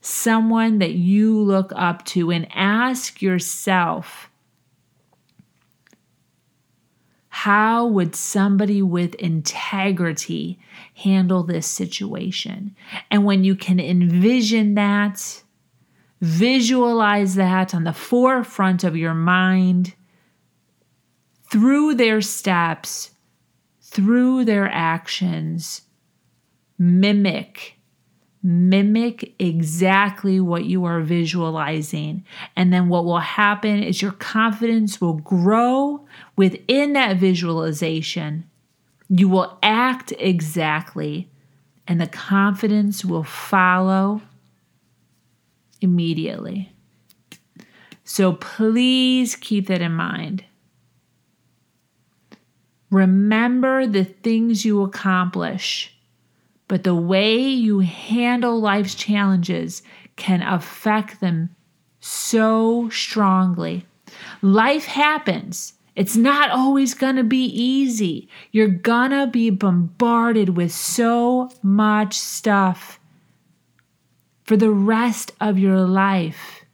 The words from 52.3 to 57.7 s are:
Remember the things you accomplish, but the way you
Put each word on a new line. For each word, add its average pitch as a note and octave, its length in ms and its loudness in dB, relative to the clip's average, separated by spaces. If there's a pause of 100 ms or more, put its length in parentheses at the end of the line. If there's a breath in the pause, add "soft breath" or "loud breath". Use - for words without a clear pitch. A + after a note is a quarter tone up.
Remember A3+ 960 2
the G3 180 0
things A3+ 600 -2
you G#3 180 2
accomplish, F#3 1120 -4 (720)
but F#3+ 160 -4
the F3+ 120 0
way F#3+ 420 2
you A#3+ 440 0